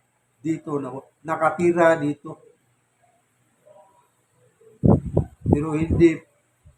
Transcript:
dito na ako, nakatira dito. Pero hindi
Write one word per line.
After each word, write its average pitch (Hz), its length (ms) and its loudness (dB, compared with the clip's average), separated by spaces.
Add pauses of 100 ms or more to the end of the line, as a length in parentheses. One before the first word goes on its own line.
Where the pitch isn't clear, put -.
(420)
dito 151 400 -6
na 127 80 -10
ako, 135 80 -12 (240)
nakatira 165 760 2
dito. 147 300 -6 (3250)
Pero 151 240 0
hindi 160 420 2 (600)